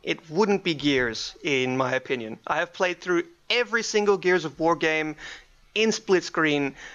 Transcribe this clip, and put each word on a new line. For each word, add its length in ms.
it 280
wouldn't 320
be 120
Gears, 680
in 340
my 180
opinion. 520
I 120
have 160
played 260
through 240
every 340
single 360
Gears 260
of 160
War 160
game 400
in 160
split 320
screen, 520